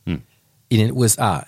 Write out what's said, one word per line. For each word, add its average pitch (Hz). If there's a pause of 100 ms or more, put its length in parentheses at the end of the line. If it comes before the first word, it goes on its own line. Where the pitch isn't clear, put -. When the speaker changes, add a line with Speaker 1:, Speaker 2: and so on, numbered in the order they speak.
Speaker 1:
Hm. 87 (460)
Speaker 2:
in 117
den 110
U 127
S 110
A. 95